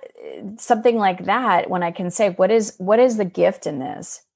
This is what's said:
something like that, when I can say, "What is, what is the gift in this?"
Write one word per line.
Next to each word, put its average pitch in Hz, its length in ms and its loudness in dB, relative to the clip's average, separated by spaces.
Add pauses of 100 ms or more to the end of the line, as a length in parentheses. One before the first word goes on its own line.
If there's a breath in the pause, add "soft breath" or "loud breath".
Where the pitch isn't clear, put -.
(580)
something 233 400 2
like 185 280 0
that, 208 440 0
when 180 120 -2
I 175 100 0
can 180 200 -6
say, 208 180 2
"What 185 220 2
is, 220 260 2
what 202 220 2
is 247 180 4
the 202 80 0
gift 180 400 0
in 143 140 -6
this?" - 420 -10 (140)